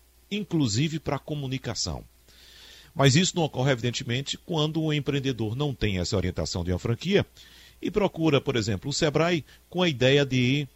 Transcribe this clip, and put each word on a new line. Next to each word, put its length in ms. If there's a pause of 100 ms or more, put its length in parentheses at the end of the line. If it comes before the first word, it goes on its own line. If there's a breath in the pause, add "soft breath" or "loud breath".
(300)
inclusive 680
pra 180
comunicação. 880 (880 loud breath)
Mas 220
isso 200
não 80
ocorre, 280
evidentemente, 680
quando 440
o 100
empreendedor 640
não 180
tem 260
essa 180
orientação 480
de 60
uma 80
franquia 460 (560 loud breath)
e 80
procura, 520
por 160
exemplo, 320
o 40
Sebrae 520 (240 loud breath)
com 120
a 60
ideia 380
de 500